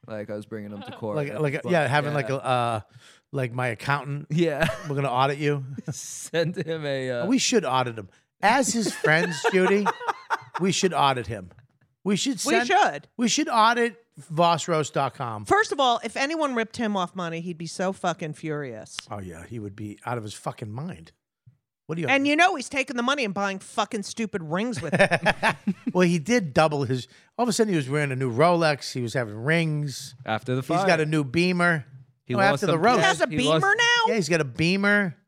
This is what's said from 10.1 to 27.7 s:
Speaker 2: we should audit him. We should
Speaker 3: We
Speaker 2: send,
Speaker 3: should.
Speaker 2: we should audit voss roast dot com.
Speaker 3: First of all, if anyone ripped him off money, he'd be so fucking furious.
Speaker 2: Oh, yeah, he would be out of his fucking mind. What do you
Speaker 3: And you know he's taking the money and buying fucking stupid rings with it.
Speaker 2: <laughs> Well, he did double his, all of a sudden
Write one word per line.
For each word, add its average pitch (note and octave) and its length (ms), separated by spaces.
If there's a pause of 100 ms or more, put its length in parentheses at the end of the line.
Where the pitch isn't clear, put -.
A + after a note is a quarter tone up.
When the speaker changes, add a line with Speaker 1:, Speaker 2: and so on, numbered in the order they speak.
Speaker 2:
we F3+ 140
should F#3 200
audit C3+ 340
him. F#2+ 240 (520)
We G3 140
should C4 280
Speaker 3:
We C#4+ 60
Speaker 2:
send, A#3+ 160
Speaker 3:
should. C4 480
Speaker 2:
we A#3 140
should D4+ 180
audit A#3 480 (220)
voss E3+ 500
roast D#3 260
dot C#3 200
com. A2 320
Speaker 3:
First G#4 260
of D4 80
all, A#3+ 240
if A3+ 140
anyone C#4+ 360
ripped A3+ 220
him G#3 220
off F3 180
money, E3+ 240
he'd E3+ 180
be E3 100
so F#3+ 260
fucking E3 400
furious. D3 640 (120)
Speaker 2:
Oh, G#2 100
yeah, E2+ 260
he A#2 120
would G#2 200
be G#2 280
out A#2+ 120
of G#2+ 80
his G2+ 80
fucking - 360
mind. A#2+ 440 (720)
What D#3+ 80
do E3+ 80
you - 40
Speaker 3:
And C#4 200
you D4 80
know F4+ 200
he's B3+ 140
taking C4 280
the A#3+ 40
money C4 240
and G3 80
buying G3 240
fucking G#3 460
stupid G#3+ 400
rings F3+ 360
with D3 140
it. F#3 600 (160)
Speaker 2:
<laughs> - 200
Well, F3+ 160
he E3+ 120
did F3+ 340
double D3+ 300
his, B2+ 240 (280)
all A3+ 80
of B3 60
a - 20
sudden G#3+ 220